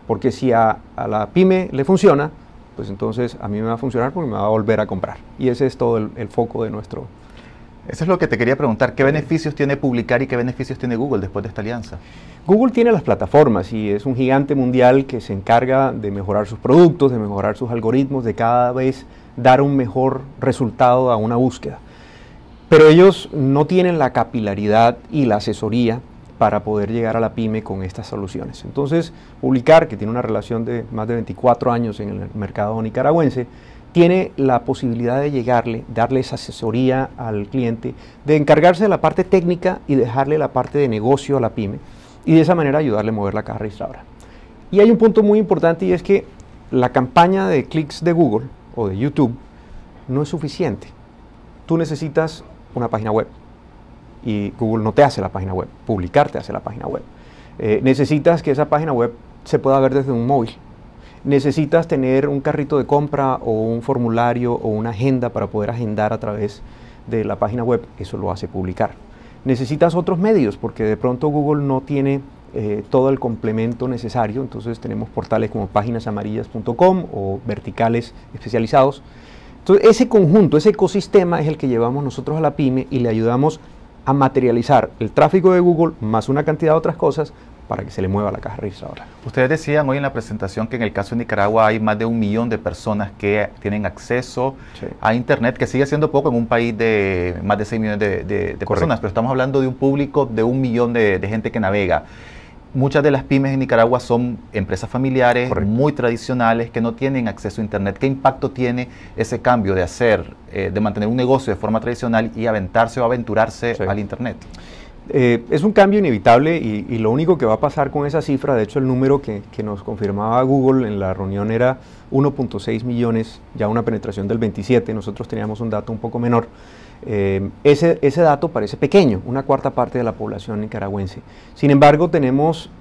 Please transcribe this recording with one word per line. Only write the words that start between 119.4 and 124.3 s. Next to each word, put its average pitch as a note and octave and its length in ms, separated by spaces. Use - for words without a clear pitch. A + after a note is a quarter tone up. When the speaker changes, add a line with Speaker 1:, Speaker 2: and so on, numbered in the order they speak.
Speaker 1:
que - 120
nos G2+ 200
confirmaba G#2+ 600
Google C3 440
en G#2 120
la F#2+ 140
reunión G2 360
era B2 280
uno C3+ 200
punto B2+ 280
seis A2+ 240
millones, A#2 560
ya G#2+ 120
una A2+ 160
penetración G2+ 440
del A2+ 100